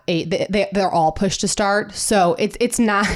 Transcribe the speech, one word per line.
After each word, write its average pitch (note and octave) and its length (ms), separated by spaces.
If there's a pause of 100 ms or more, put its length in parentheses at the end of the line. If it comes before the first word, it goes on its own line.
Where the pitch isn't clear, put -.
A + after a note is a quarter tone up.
a, E3 200
they, E3+ 220
they, G3 240
they're F#3+ 200
all D#3+ 180
push F#3+ 280
to G3+ 100
start. G3+ 440
So F3+ 460
it's, G#3 220
it's A#3+ 180
not, G#3 380